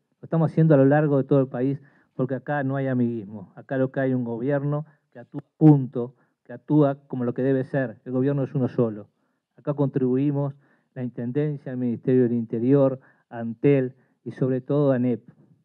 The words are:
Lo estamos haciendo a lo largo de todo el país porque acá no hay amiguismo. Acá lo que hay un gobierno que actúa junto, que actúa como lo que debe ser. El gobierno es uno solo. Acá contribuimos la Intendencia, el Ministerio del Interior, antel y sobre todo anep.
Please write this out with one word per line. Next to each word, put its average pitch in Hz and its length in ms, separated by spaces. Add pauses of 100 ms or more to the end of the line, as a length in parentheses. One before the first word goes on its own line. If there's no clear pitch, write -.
(220)
Lo - 60
estamos 165 240
haciendo 160 240
a - 20
lo 135 80
largo 143 320
de 135 60
todo 139 160
el 131 80
país 135 340 (320)
porque 131 220
acá 147 280
no 135 120
hay 139 100
amiguismo. 117 680
Acá 131 220
lo 131 140
que 139 100
hay 135 120
un 127 100
gobierno 143 640 (260)
que - 60
actúa 123 240 (160)
junto, 131 560 (300)
que 123 100
actúa 143 540
como 127 160
lo 120 100
que 127 80
debe 131 220
ser. 131 420
El 127 60
gobierno 135 320
es 117 100
uno 127 140
solo. 107 420 (480)
Acá 143 160
contribuimos 139 800 (400)
la 127 100
Intendencia, 131 680
el 127 80
Ministerio 127 440
del 120 100
Interior, 131 680 (280)
antel 127 680 (280)
y - 100
sobre 131 280
todo 143 300
anep. 123 360 (380)